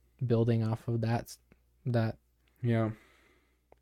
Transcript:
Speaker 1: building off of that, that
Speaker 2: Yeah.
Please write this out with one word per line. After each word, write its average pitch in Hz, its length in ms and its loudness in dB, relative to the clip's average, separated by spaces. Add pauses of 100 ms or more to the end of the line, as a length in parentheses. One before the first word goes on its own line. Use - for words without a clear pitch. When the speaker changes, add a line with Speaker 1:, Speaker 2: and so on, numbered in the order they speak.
(260)
Speaker 1:
building 117 380 2
off 110 240 -4
of 117 140 -2
that, 113 340 -2 (500)
that 117 320 0 (440)
Speaker 2:
Yeah. 113 300 0 (880)